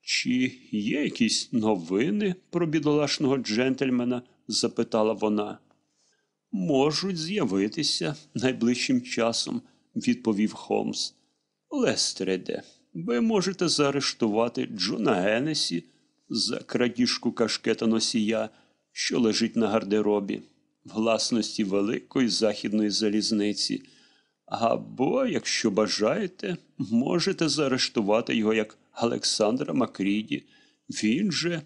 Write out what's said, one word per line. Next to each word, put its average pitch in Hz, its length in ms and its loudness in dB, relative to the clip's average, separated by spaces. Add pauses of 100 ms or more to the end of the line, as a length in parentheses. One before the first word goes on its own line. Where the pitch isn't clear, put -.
"Чи 127 580 -2 (120)
є 113 320 -2
якісь - 500 0
новини 110 800 0 (140)
про 170 180 -2
бідолашного 147 680 2
джентльмена?" 123 840 0 (260)
запитала 110 680 0
вона. 107 460 -2 (920)
"Можуть 165 680 0
з'явитися 151 1000 -2 (180)
найближчим 123 680 0
часом", 117 600 -2 (340)
відповів 107 580 0
Холмс. - 640 -4 (540)
"Лестреде, 107 920 -2 (300)
ви 233 280 -2
можете 196 460 2
заарештувати 127 1000 0
Джона 110 480 -2
Геннесі 107 720 0 (460)
за 113 280 -2
крадіжку 123 720 0
кашкета 113 560 0
носія, 110 600 0 (420)
що - 280 -2
лежить 110 360 2
на 113 120 2
гардеробі, 104 760 0 (420)
власності 110 800 0
Великої 101 680 0
Західної 104 600 0
залізниці. 104 920 -2 (640)
Або, 117 800 0
якщо 127 460 0
бажаєте, 123 840 0 (200)
можете 156 720 2
заарештувати 123 880 2
його 110 180 4
як 110 240 0 (240)
Олександра 117 720 0
Макріді, - 680 0 (460)
він 139 420 0
же 156 340 -4